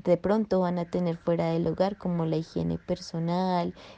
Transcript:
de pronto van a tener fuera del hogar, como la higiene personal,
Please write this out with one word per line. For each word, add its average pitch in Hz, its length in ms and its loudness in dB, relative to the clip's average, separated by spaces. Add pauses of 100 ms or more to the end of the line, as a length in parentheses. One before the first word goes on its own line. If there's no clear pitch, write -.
de 175 120 6
pronto 196 440 2
van 180 180 0
a 170 80 -2
tener 175 300 -2
fuera 170 340 0
del 165 180 0
hogar, 185 300 0
como 170 280 -2
la 160 100 0
higiene 165 420 -2
personal, 180 960 -2 (240)